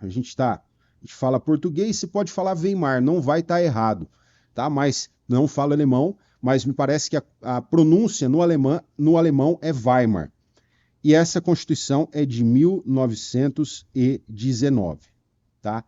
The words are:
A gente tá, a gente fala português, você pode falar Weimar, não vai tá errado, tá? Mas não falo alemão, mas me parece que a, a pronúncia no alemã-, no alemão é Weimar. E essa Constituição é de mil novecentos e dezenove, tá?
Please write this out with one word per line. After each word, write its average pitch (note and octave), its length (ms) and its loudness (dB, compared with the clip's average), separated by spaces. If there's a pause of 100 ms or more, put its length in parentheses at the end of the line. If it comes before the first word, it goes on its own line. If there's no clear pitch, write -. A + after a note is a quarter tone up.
A G#2 80 -10
gente A2+ 280 -6
tá, B2 180 0
a - 460 -18
gente - 140 -20
fala C3 260 -2
português, E3+ 560 -2
você - 100 -6
pode G3+ 260 -4
falar F#3+ 240 -4
Weimar, D#3+ 440 -2
não D#3 200 2
vai D3 220 0
tá F3 200 -2
errado, A2 460 -2 (460)
tá? B2 160 -4
Mas C#3 400 -2 (180)
não B2+ 200 2
falo C#3+ 240 -2
alemão, D3 440 2 (240)
mas B2+ 240 0
me C#3 80 -2
parece C#3 380 -2
que D#3+ 60 -4
a, C#3+ 60 -2 (200)
a B2 200 -6
pronúncia E3 640 2
no D3 140 2
alemã-, C#3 400 0 (140)
no D#3 200 2
alemão D#3+ 440 2
é D#3+ 120 -4
Weimar. A2+ 580 0 (720)
E D3+ 120 6
essa E3 260 2
Constituição D#3+ 720 -2
é D3+ 120 -2
de A#2+ 180 -2
mil C#3+ 420 4
novecentos C3 1080 -2
e B2+ 340 0
dezenove, A2+ 800 -2 (540)
tá? A2 260 -6